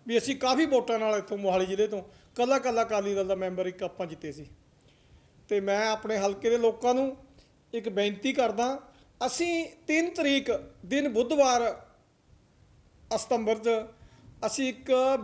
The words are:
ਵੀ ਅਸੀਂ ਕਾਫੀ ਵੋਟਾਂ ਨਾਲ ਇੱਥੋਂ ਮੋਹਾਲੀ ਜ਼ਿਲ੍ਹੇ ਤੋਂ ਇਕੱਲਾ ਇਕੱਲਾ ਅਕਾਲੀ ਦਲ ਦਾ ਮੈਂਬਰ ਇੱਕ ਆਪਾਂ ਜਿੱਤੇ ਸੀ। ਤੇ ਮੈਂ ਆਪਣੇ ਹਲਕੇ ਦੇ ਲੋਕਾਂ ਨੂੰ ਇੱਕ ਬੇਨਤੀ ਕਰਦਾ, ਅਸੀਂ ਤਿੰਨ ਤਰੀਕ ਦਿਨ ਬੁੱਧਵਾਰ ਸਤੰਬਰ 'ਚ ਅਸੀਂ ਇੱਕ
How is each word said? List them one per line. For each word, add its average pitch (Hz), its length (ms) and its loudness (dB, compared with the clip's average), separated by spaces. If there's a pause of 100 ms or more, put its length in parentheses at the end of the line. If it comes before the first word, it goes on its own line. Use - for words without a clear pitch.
ਵੀ 233 100 2
ਅਸੀਂ 262 180 0
ਕਾਫੀ 262 300 2
ਵੋਟਾਂ 233 340 2
ਨਾਲ 214 180 2
ਇੱਥੋਂ 202 200 -6
ਮੋਹਾਲੀ 190 280 2
ਜ਼ਿਲ੍ਹੇ 196 220 0
ਤੋਂ 208 120 -4
ਇਕੱਲਾ - 560 -2
ਇਕੱਲਾ 254 260 0
ਅਕਾਲੀ 202 340 0
ਦਲ 196 120 0
ਦਾ 190 80 0
ਮੈਂਬਰ 185 300 -4
ਇੱਕ 180 180 -6
ਆਪਾਂ 175 240 -6
ਜਿੱਤੇ 156 240 -12
ਸੀ। 143 140 -14 (1040)
ਤੇ 208 100 2
ਮੈਂ 202 300 2
ਆਪਣੇ 214 280 -2
ਹਲਕੇ 196 320 0
ਦੇ 233 80 4
ਲੋਕਾਂ 233 360 2
ਨੂੰ 269 240 0 (560)
ਇੱਕ 226 160 -4
ਬੇਨਤੀ 202 440 0
ਕਰਦਾ, 247 460 0 (460)
ਅਸੀਂ 330 400 -2 (220)
ਤਿੰਨ 330 220 2
ਤਰੀਕ 277 420 0 (340)
ਦਿਨ 277 240 0
ਬੁੱਧਵਾਰ 240 760 2 (1300)
ਸਤੰਬਰ 220 380 0
'ਚ 220 140 -2 (760)
ਅਸੀਂ 262 240 -2
ਇੱਕ 254 220 -6 (320)